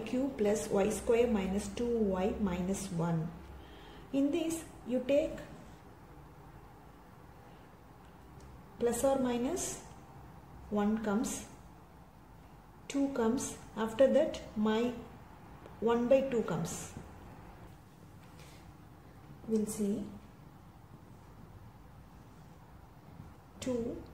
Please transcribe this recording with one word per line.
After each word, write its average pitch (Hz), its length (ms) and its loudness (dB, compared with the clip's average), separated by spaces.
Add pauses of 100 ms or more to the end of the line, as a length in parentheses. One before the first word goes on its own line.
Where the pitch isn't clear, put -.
cube 269 320 0
plus 214 320 2
Y 196 220 4
square 233 380 4
minus 196 400 0
two 240 180 -2
Y 214 540 2
minus 185 500 0
one. 165 380 0 (840)
In 277 200 4
this, 330 320 -2 (240)
you 247 180 0
take 294 300 4 (3500)
plus 233 240 2
or 269 160 6
minus 254 640 0 (880)
one 208 340 2
comes, 214 400 0 (1400)
two 277 200 2
comes, 247 480 2 (200)
after 226 360 6
that 302 280 4 (160)
my 220 340 4 (880)
one 233 300 4
by 269 140 8
two 247 200 2
comes. - 500 -2 (2500)
We'll 214 180 2
see 208 380 0 (3500)
two 254 360 -2 (180)